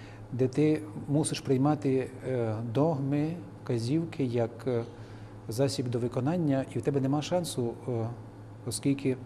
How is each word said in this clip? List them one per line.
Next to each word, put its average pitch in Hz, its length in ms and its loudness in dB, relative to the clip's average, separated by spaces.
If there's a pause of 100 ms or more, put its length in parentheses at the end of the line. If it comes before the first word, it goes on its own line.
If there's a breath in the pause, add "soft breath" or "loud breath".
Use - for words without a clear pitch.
(320 loud breath)
де 127 160 4
ти 151 320 4 (280)
мусиш 143 320 2
приймати, 135 720 2 (180)
е, 117 260 0 (200)
догми, 147 600 2 (300)
вказівки 139 600 0
як, 117 260 2 (160)
е, 117 180 0 (640 loud breath)
засіб 131 400 0
до 123 100 0
виконання, 135 680 2 (100)
і 123 40 -2
в 113 40 -2
тебе 143 180 2
нема 139 220 2
шансу, 139 520 0 (140)
е, 113 180 0 (600)
оскільки 131 600 0